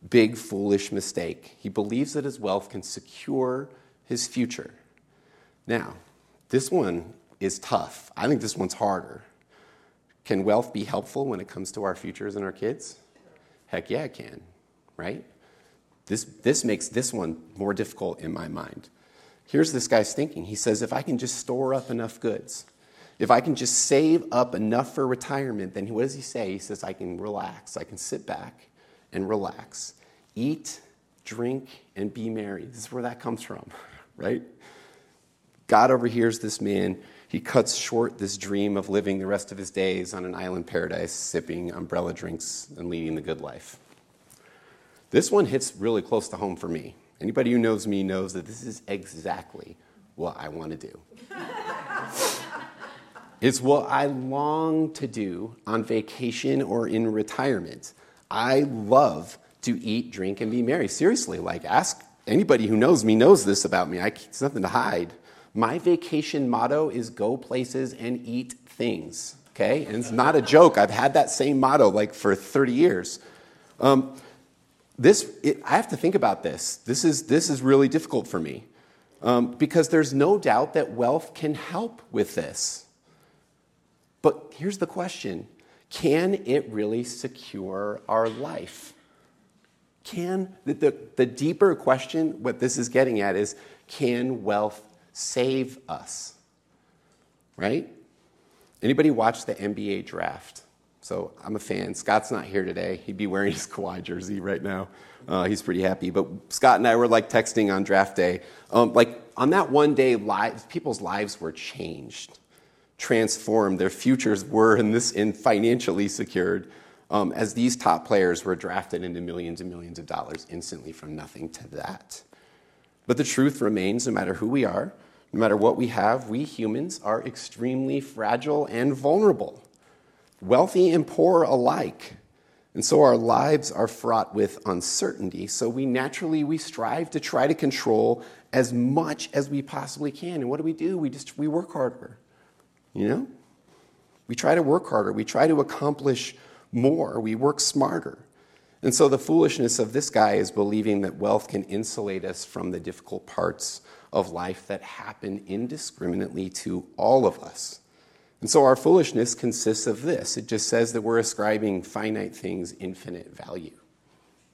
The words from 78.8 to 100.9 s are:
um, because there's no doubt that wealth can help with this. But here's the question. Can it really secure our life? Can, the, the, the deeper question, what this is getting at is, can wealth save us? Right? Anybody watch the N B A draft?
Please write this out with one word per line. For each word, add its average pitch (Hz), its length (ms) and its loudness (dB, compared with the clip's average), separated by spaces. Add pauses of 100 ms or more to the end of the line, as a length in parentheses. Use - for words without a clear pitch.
um, 120 300 4
because 156 360 2
there's 151 240 4
no 151 240 6
doubt 139 380 2
that - 160 0
wealth 123 420 0
can 151 220 -4
help 202 560 -8
with - 240 -2
this. - 500 -6 (1400)
But - 340 2
here's 196 220 -6
the 175 80 -2
question. 160 600 -8 (420)
Can 170 460 2 (100)
it 135 240 0
really 107 340 -2
secure 101 1040 -10
our 113 220 2
life? 110 640 -12 (1080)
Can, 185 600 -4
the, 139 120 -2
the, 147 200 2 (200)
the 127 100 4
deeper 165 480 2
question, 143 720 0
what 120 160 -2
this 123 180 0
is 120 100 -2
getting 127 320 4
at 98 160 0
is, 104 200 -2 (320)
can 123 560 -2
wealth 104 400 -2 (280)
save 131 680 -2 (100)
us? - 460 -12 (1200)
Right? 113 320 -2 (920)
Anybody 139 260 4
watch 113 360 2
the 101 140 -6
N 104 140 -4
B 101 160 -6
A 98 140 -4
draft? - 580 -8 (420)